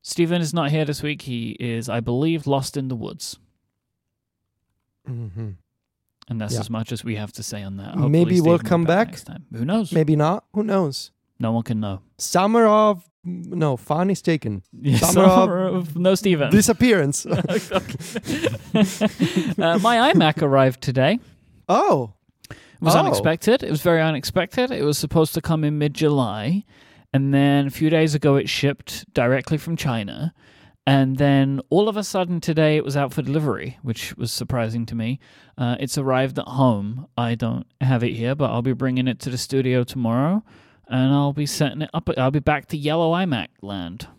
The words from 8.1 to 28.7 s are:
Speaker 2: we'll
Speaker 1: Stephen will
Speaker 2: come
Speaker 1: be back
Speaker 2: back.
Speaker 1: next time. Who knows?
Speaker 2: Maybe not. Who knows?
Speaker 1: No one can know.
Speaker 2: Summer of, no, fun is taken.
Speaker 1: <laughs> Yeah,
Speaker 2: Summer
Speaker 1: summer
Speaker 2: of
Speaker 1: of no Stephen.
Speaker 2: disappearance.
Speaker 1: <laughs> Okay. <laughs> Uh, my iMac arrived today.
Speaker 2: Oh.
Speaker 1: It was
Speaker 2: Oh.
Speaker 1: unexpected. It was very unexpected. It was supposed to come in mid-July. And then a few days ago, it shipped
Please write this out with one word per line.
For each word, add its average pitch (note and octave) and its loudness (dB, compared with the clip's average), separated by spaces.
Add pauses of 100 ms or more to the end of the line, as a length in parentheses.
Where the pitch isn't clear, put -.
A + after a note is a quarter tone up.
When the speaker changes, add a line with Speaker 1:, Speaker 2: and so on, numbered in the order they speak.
Speaker 2:
we'll E3+ 2
Speaker 1:
Stephen E3 6
will E3+ 4
Speaker 2:
come E3+ 2
Speaker 1:
be E3 2
back E3+ 4
Speaker 2:
back. A3+ 2
Speaker 1:
next - -18
time. - -18
Who A2+ -4
knows? G3+ -2
Speaker 2:
Maybe D#3 2
not. D#3 2 (100)
Who G#3 0
knows? F#3+ -2 (300)
Speaker 1:
No A2+ 0
one A2+ 0
can A2 -2
know. G2 -6 (160)
Speaker 2:
Summer A3 2
of, G#3 2 (140)
no, F3 -4
fun E3+ -2
is F#3 -2
taken. A2+ -2
Speaker 1:
<laughs> - -20
Yeah, C3+ 2
Speaker 2:
Summer F#3 6
Speaker 1:
summer F#3 4
Speaker 2:
of F3+ -2
Speaker 1:
of E3+ -4
no F#3 4
Stephen. E3+ 2
Speaker 2:
disappearance. G3+ 4
Speaker 1:
<laughs> - -
Okay. F3 -2 (1300)
<laughs> G#3+ 0
Uh, E3+ 2
my A#3 4
iMac D#3 4
arrived C3+ 2
today. C#3 2 (500)
Speaker 2:
Oh. F#3 2 (360)
Speaker 1:
It - -18 (240)
was E3 4
Speaker 2:
Oh. B3 8
Speaker 1:
unexpected. E3 2
It - -6
was D3 -2
very E3+ 4
unexpected. F3 -2
It C#3+ -4
was D3 0
supposed D#3+ 2
to E3 -2
come D#3 0
in D3 0
mid-July. D3 0 (480)
And C#3 2
then C#3 4
a - -2
few D#3 0
days D#3 2
ago, C#3+ 2
it - 0
shipped - -4